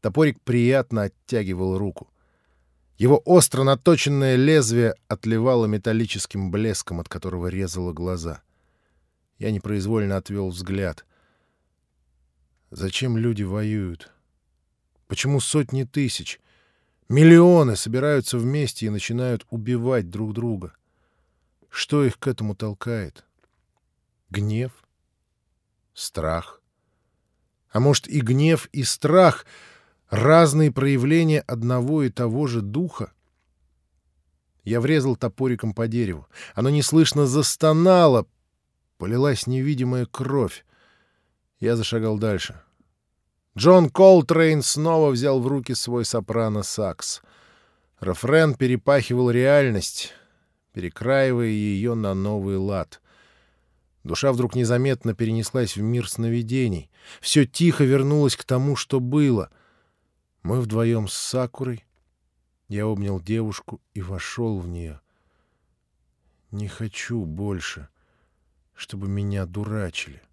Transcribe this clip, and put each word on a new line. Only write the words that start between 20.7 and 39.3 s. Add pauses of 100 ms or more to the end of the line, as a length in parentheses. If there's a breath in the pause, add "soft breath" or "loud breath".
Что
их
к
этому
толкает? (1040)
Гнев? (1200)
Страх? (1080)
А
может,
и
гнев,
и
страх — (640 soft breath)
разные
проявления
одного
и
того
же
духа? (1500)
Я
врезал
топориком
по
дереву. (260 loud breath)
Оно
неслышно
застонало. (680)
Полилась